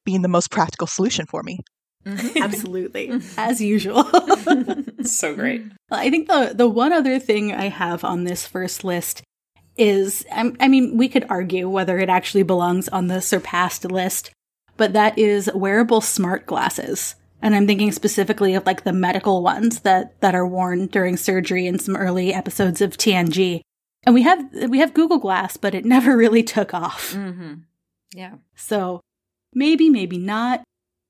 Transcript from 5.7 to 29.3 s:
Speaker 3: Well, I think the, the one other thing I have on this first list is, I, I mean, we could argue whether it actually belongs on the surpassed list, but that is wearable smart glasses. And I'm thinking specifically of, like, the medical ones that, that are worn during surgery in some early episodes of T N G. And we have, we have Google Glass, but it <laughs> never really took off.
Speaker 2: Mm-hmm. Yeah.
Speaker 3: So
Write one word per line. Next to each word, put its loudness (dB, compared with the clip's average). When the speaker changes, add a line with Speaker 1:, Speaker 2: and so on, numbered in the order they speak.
Speaker 3:
Well, -4
I 2
think 0
the, 2
the 4
one 2
other 2
thing -2
I -4
have -4
on -4
this -6
first -8
list -4
is, 2
I, -2
I 4
mean, 4
we 4
could 0
argue -4
whether 0
it 0
actually 2
belongs 0
on -2
the -2
surpassed -4
list, -4
but 2
that 2
is 2
wearable 2
smart -2
glasses. -4
And 2
I'm 4
thinking 2
specifically 0
of, 0
like, -2
the -2
medical 0
ones 0
that, 2
that 2
are 2
worn -2
during 0
surgery -2
in -2
some -4
early 0
episodes -2
of 0
T 2
N 2
G. 0
And 8
we 6
have, 4
we 2
have 2
Google 2
Glass, -4
but -2
it -4
<laughs> 6
never 6
really 6
took -2
off. -6
Speaker 2:
Mm-hmm. -12
Yeah. -18
Speaker 3:
So -4